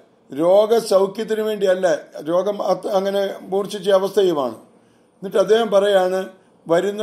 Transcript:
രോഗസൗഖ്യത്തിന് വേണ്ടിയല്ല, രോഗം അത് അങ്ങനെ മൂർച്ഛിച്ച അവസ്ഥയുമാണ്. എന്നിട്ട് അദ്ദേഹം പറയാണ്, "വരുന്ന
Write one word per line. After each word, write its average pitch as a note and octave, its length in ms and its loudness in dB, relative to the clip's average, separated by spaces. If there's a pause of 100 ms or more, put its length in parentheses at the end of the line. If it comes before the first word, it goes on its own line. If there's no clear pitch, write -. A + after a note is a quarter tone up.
(300)
രോഗസൗഖ്യത്തിന് G3 1120 2
വേണ്ടിയല്ല, F#3+ 440 0 (440)
രോഗം F#3+ 320 -2
അത് F#3 260 -2
അങ്ങനെ G3 340 0 (280)
മൂർച്ഛിച്ച G3 400 -4
അവസ്ഥയുമാണ്. F#3 640 2 (680)
എന്നിട്ട് G3 160 -4
അദ്ദേഹം G#3+ 320 2
പറയാണ്, F#3+ 480 2 (480)
"വരുന്ന F#3+ 360 0